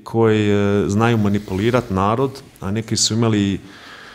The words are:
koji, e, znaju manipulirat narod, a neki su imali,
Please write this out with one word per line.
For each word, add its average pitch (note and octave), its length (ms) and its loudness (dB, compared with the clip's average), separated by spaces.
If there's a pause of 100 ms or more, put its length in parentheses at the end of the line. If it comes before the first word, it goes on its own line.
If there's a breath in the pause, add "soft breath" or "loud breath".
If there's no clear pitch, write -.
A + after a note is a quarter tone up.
koji, G#2+ 480 2
e, G2+ 360 2
znaju A2+ 300 2
manipulirat G#2 720 0
narod, A2 420 0 (280)
a F#2+ 120 -6
neki A2 260 -4
su - 160 0
imali, G#2 460 2 (560 loud breath)